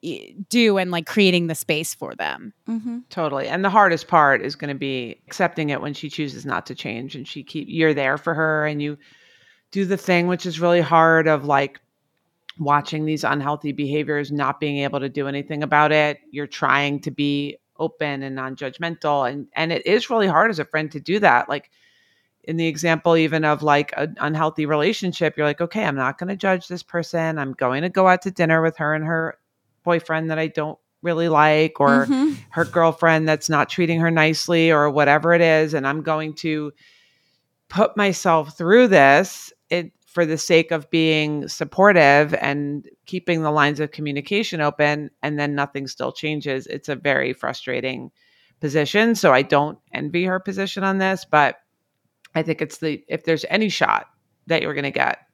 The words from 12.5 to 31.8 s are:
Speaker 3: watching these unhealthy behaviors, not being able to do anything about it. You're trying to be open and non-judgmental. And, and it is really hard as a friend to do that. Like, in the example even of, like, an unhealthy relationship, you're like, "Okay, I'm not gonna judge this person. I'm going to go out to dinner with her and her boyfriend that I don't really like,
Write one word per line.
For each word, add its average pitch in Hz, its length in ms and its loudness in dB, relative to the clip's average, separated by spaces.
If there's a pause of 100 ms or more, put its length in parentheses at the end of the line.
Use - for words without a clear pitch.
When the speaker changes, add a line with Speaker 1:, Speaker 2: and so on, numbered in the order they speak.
Speaker 3:
watching 147 480 -2
these 156 180 -4
unhealthy 147 480 -4
behaviors, 147 600 -4
not 143 280 -4
being 143 180 -4
able 139 220 -4
to 139 80 -6
do 139 200 -6
anything 143 340 -8
about 151 300 2
it. 151 260 2 (120)
You're 143 180 -8
trying 143 540 0
to 151 100 -6
be 143 460 -4 (200)
open 151 440 -6
and 135 140 -10
non-judgmental. 139 920 -4
And, 143 240 -10
and 160 180 -2
it - 140 -4
is 220 240 0
really 220 180 2
hard 180 220 2
as 170 80 -6
a 147 80 -4
friend 156 260 -4
to 151 80 -8
do 180 200 -2
that. 135 280 4
Like, 139 220 -6 (720)
in 165 120 -6
the 165 120 0
example 165 480 2
even 156 280 2
of, 151 180 0
like, 147 340 2
an 156 240 -6
unhealthy 156 460 -2
relationship, 156 680 -2
you're 151 100 0
like, 147 140 -2
"Okay, 208 240 -4
I'm 143 120 -2
not 135 220 -2
gonna 190 180 -8
judge 185 320 -2
this 180 140 -10
person. 160 560 -4
I'm 135 160 -6
going 131 280 -2
to 185 80 -2
go 190 180 4
out 185 140 4
to 190 100 -4
dinner 160 300 2
with 160 160 0
her 151 160 -2
and 156 100 -4
her 160 340 -4 (460)
boyfriend 160 460 -2
that 156 100 -2
I 160 80 -2
don't 151 300 -6 (240)
really 170 260 0
like, 156 520 4